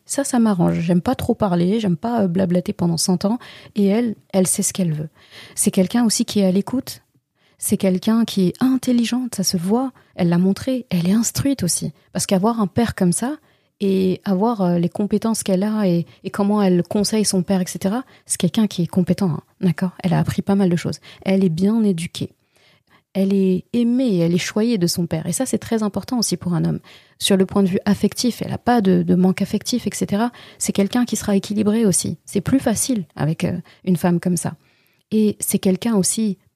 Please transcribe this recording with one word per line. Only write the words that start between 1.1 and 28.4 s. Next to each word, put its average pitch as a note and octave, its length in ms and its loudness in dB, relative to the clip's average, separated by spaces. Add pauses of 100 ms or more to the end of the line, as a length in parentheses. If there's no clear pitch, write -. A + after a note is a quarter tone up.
trop B3 200 -2
parler, F#3 460 0
j'aime F3+ 160 0
pas, A#3 260 -2
euh, F#3+ 60 2
blablater F3+ 440 0
pendant E3+ 240 -2
cent F3+ 280 -2
ans. G#3+ 140 0 (360)
Et G3+ 120 2
elle, G#3+ 300 0 (160)
elle F#3 140 2
sait - 160 -2
ce - 100 -4
qu'elle F3 200 -2
veut. D#3 180 -6 (440)
C'est - 160 0
quelqu'un A#3 340 2
aussi A3 200 0
qui - 160 -2
est G3 60 4
à F#3 40 4
l'écoute. G3+ 520 -4 (560)
C'est - 180 -2
quelqu'un G3 480 2
qui F#3+ 240 0
est - 140 -2
intelligente, B3 760 0
ça F#3+ 80 -2
se G3 120 -2
voit. A3+ 360 -2 (240)
Elle F3 120 2
l'a F3 100 4
montré, G3 520 0
elle F3 180 -2
est F#3+ 40 2
instruite A#3 500 0
aussi. D#3+ 300 -4 (200)
Parce - 140 -4
qu'avoir A3 340 0
un G3+ 60 2
père A3 280 -2
comme F3+ 180 2
ça C4+ 240 -4 (440)
et F#3+ 440 0
avoir, G3+ 380 0
euh, F3 160 2
les F3 100 0
compétences G#3 540 -2
qu'elle F#3 200 0
a G#3+ 240 0
et, E3+ 200 0 (180)
et F#3+ 60 -6
comment G3+ 320 0
elle F3+ 200 4
conseille G#3 420 0
son F#3+ 180 0
père, F#3+ 180 0
et F3+ 60 -2
cetera, G3+ 360 -4 (240)
c'est - 120 -6
quelqu'un G#3 280 2
qui - 160 -4
est E3 40 0
compétent, F3+ 440 0
hein, - 120 -4 (180)
d'accord ? F#3 320 0 (100)
Elle E3+ 120 0
a D#3 40 2
appris - 240 -2
pas G3 140 0
mal G3 140 2
de F3 60 2
choses. - 240 -6 (220)
Elle F#3+ 220 2
est F#3 60 4
bien G3+ 340 2
éduquée. F3 480 -2 (840)
Elle G3 160 2
est F#3+ 400 2
aimée, A#3+ 460 2
elle E3+ 160 2
est F3 40 2
choyée A3+ 380 0
de F3 120 2
son E3+ 180 -2
père. D#3+ 200 -4
Et E3+ 60 -4
ça, C4 140 -2
c'est G#3+ 120 -2
très A3 260 -2
important G#3 340 -4
aussi F#3 180 -2
pour F3 160 -4
un E3 120 0
homme. E3 160 -2 (400)
Sur - 160 2
le F#3 100 2
point G3+ 160 0
de F#3+ 60 4
vue F#3+ 160 0
affectif, - 580 0